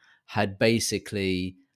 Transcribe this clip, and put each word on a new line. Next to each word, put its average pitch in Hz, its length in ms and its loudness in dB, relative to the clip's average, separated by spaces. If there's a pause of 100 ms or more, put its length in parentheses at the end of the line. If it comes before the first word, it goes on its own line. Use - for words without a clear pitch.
(260)
had 104 320 -2
basically 98 1000 0 (200)